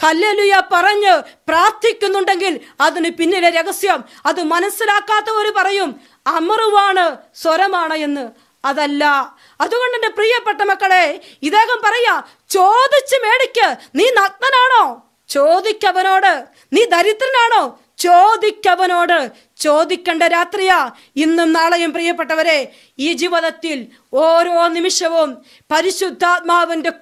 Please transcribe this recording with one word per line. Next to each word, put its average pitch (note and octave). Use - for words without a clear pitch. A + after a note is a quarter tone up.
ഹല്ലേലൂയ G4
പറഞ്ഞ് G4
പ്രാർത്ഥിക്കുന്നുണ്ടെങ്കിൽ G4
അതിന് E4
പിന്നിലെ F4
രഹസ്യം E4+
അത് F4
മനസ്സിലാക്കാത്തവർ G#4
പറയും, F#4+
"അമറുവാണ്, G4+
സ്വരമാണ്" E4
എന്ന്. C#4+
അതല്ല. C#4+
അതുകൊണ്ട് A4+
എൻ്റെ A4+
പ്രിയപ്പെട്ട A4
മക്കളെ, F#4+
ഇദ്ദേഹം A4+
പറയാ, A4
"ചോദിച്ച് C5
മേടിക്ക്." A#4+
നീ G4+
നഗ്നനാണോ? A#4+
ചോദിക്കവനോട്. F#4+
നീ F#4+
ദരിദ്രനാണോ? A4
ചോദിക്കവനോട്. F4+
ചോദിക്കേണ്ട E4
രാത്രിയാ F4+
ഇന്നും E4
നാളെയും E4+
പ്രിയപ്പെട്ടവരെ. E4
ഈ E4
ജീവിതത്തിൽ E4
ഓരോ E4+
നിമിഷവും E4
പരിശുദ്ധാത്മാവിൻ്റെ E4+